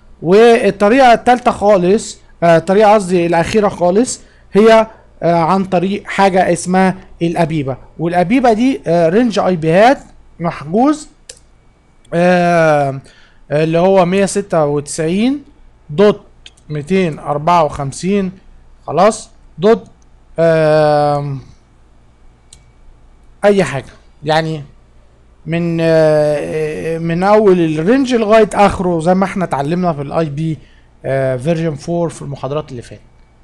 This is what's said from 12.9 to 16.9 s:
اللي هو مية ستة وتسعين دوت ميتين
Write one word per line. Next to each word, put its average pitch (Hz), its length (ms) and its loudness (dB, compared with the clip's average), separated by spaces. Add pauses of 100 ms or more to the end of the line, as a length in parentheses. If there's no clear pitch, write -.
اللي 160 260 0
هو 185 280 2
مية 190 200 0
ستة 190 400 -2
وتسعين 170 800 -4 (460)
دوت 196 320 0 (480)
ميتين 151 500 -4